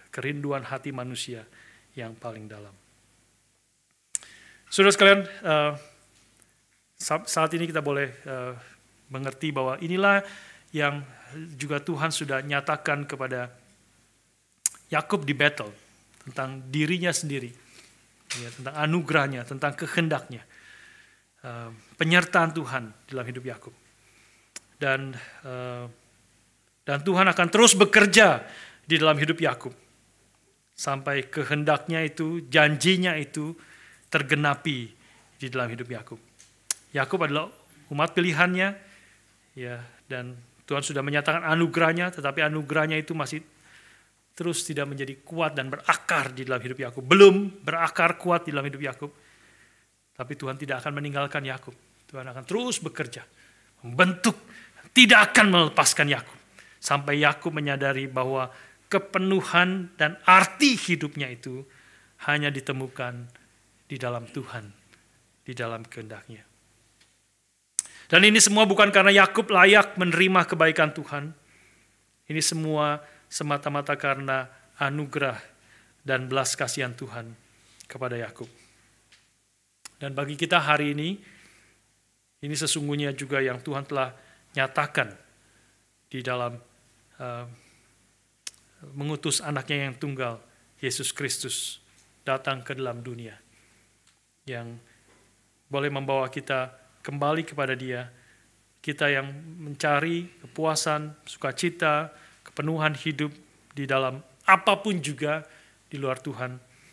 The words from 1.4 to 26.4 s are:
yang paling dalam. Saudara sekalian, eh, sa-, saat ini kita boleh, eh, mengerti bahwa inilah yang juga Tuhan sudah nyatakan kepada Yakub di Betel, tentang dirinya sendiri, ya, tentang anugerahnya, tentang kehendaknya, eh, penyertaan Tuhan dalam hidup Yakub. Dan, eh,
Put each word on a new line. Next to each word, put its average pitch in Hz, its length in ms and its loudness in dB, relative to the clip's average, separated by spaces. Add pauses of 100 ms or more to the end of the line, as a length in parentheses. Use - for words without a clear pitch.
yang 113 220 -14
paling 110 320 -14
dalam. 104 260 -20 (2000)
Saudara 196 240 6
sekalian, 196 260 8
eh, 151 500 -2 (1200)
sa-, - 320 -4
saat 160 260 0
ini 170 140 -4
kita 156 160 -4
boleh, 139 260 -2 (140)
eh, 127 300 -10 (580)
mengerti 135 400 -8
bahwa 131 320 -2
inilah 196 400 2 (480)
yang 147 320 -2 (560)
juga 143 240 -4
Tuhan 160 260 -2
sudah 143 320 -4
nyatakan 143 640 -2
kepada 127 460 -8 (1400)
Yakub 151 360 -2
di 143 120 0
Betel, 139 320 0 (560)
tentang 135 440 -10
dirinya 160 440 0
sendiri, 139 400 -6 (880)
ya, 120 80 -14
tentang 131 320 -14
anugerahnya, 151 640 0
tentang 143 320 -4
kehendaknya, 156 640 -2 (1040)
eh, 117 240 -12 (300)
penyertaan 170 540 4
Tuhan 131 300 -6 (260)
dalam 127 160 -8
hidup 123 180 -12
Yakub. 117 320 -14 (1000)
Dan, 135 340 -2 (320)
eh, 123 420 -12 (1000)